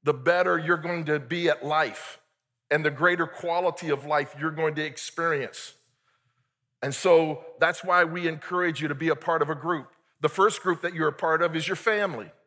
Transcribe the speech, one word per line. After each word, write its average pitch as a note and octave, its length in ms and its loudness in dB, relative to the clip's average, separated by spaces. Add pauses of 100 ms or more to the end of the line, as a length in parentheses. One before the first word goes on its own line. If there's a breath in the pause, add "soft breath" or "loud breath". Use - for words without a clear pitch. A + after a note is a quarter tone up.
the D3 100 2
better F3 420 2
you're E3 200 0
going E3 300 -6
to D3+ 120 0
be B2+ 320 -2
at D3 160 -2
life D3+ 520 -2 (520)
and D3+ 140 2
the D3+ 60 2
greater E3+ 360 2
quality E3+ 640 -2
of C#3+ 160 0
life D3 320 -2
you're D#3 140 -4
going D#3 240 -2
to D3+ 80 -2
experience. D3+ 920 -6 (1040)
And C#3 140 -4
so E3 500 4 (140)
that's E3 240 2
why F3+ 220 4
we E3+ 240 -2
encourage E3 520 -2
you D#3 60 -2
to D3 80 -2
be D#3+ 140 -2
a D3+ 80 2
part E3 260 0
of D3 80 0
a D#3+ 60 -2
group. D3+ 320 -4 (320)
The D#3 80 2
first G3+ 340 2
group F3+ 200 0
that F3+ 120 -4
you're D#3+ 140 0
a D3 40 0
part D#3+ 300 2
of E3 140 0
is D#3+ 100 -2
your F#3 100 -2
family. G3 540 0 (160)